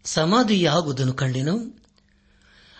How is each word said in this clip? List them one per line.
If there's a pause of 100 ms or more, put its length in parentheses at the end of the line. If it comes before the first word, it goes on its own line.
ಸಮಾಧಿಯಾಗುವುದನ್ನು
ಕಂಡೆನು, (960)